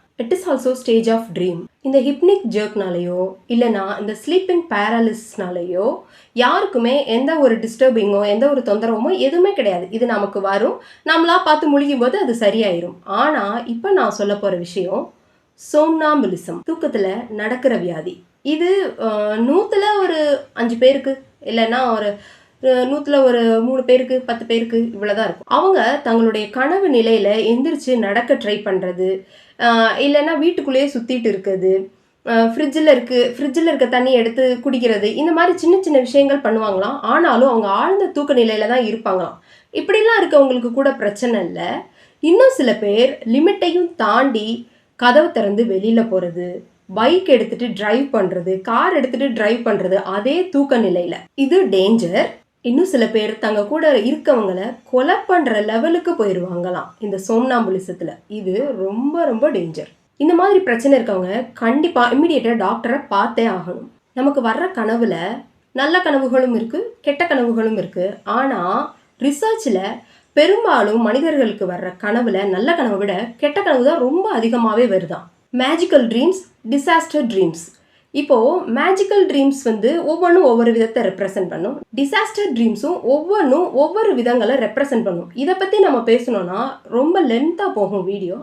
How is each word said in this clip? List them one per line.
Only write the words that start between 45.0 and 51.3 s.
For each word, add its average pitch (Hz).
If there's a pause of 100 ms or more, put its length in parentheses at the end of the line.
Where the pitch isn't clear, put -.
திறந்து 208
வெளியில 214
போறது, 180 (440)
பைக் 302
எடுத்துட்டு 240
டிரைவ் 208
பண்றது, 185
கார் 262
எடுத்துட்டு 262
டிரைவ் 214
பண்றது, 196
அதே 208 (140)
தூக்க 277
நிலையில. 180 (180)